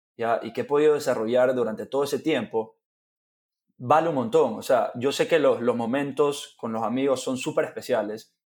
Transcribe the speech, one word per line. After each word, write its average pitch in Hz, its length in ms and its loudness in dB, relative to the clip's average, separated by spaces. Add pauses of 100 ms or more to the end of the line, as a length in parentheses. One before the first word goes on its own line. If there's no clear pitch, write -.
(180)
¿ya? 113 260 0
Y 113 100 -10
que 123 80 -4
he - 40 -4
podido 147 300 4
desarrollar 123 600 2
durante 110 300 -2
todo 135 180 0
ese 139 160 -2
tiempo, 117 580 -2 (1000)
vale 151 320 2
un 156 60 -2
montón. 127 400 2
O 104 60 -10
sea, 117 340 0
yo 123 160 -2
sé 160 160 0
que 170 120 4
los, 127 220 2
los 117 140 0
momentos 139 840 -2
con 117 120 -6
los 110 120 -4
amigos 131 400 0
son 131 140 -4
súper 151 280 -2
especiales, 110 680 -4 (160)